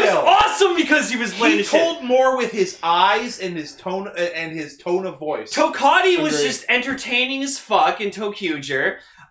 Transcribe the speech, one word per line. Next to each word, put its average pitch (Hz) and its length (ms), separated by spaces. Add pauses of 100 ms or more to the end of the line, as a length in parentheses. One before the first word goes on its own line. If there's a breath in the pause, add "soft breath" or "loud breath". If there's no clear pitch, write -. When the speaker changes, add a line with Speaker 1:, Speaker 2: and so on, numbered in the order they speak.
Speaker 1:
was - 80
awesome 392 640
because 285 340
he 247 60
was 220 200
bland 294 180
Speaker 2:
He 208 40
Speaker 1:
as 202 100
shit. 311 120
Speaker 2:
told 330 240
more 262 320
with 233 160
his 190 280
eyes 190 580
and 180 180
his 147 180
tone, 190 320
uh, 214 60
and 165 400
his 151 240
tone 185 280
of 156 140
voice. 151 340
Speaker 1:
Tokati 330 720
was 302 120
Speaker 3:
Agreed. 285 120
Speaker 1:
just - 220
entertaining 262 720
as 277 160
fuck 180 400
in 202 120
Tokyuger. 165 880 (320 loud breath)